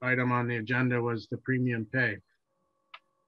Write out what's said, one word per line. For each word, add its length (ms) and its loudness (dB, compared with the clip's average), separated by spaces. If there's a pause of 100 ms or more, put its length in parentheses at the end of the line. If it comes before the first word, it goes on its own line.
item 300 2
on 160 2
the 80 -2
agenda 440 0
was 300 -2
the 80 -6
premium 540 0
pay. 240 0 (1120)